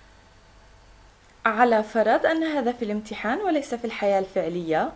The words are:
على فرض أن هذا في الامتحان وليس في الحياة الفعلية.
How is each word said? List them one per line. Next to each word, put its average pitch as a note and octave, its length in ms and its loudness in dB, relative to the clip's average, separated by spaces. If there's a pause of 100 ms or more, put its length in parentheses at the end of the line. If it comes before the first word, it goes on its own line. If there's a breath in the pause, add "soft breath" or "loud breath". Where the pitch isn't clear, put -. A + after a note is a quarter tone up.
(1500 soft breath)
على A3+ 380 4
فرض A3+ 420 2
أن D#4+ 180 2
هذا C#4+ 280 0
في B3 140 -6
الامتحان G#3+ 560 -4
وليس D#4 340 -2
في A#3 100 -8
الحياة G3+ 340 0
الفعلية. F3 760 -2